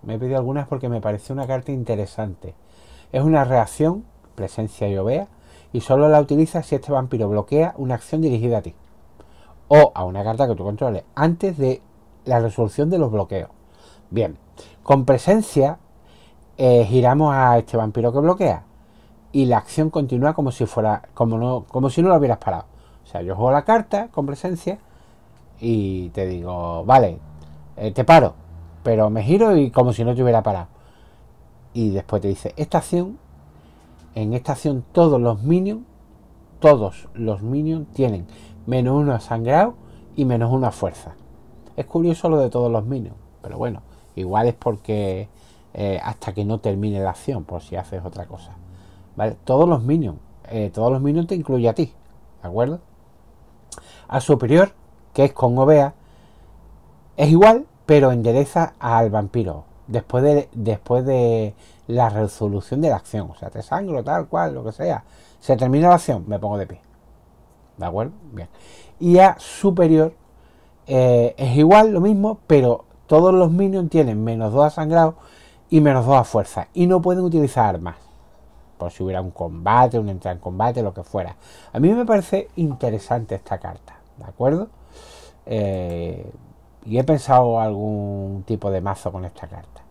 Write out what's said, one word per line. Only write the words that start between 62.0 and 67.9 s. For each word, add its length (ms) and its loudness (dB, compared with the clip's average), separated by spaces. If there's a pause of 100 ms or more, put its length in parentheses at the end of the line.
resolución 720 -4
de 80 2
la 60 0
acción. 340 -8
O 40 -18
sea, 140 -16
te 140 -14
sangro, 420 -6
tal 240 -6
cual, 240 -4
lo 100 -12
que 100 -10
sea. 300 -6 (380)
Se 160 0
termina 320 2
la 60 10
acción, 320 -2
me 120 -4
pongo 200 -6
de 80 -6
pie. 160 -20 (960)
¿De 80 -8
acuerdo? 260 -6 (200)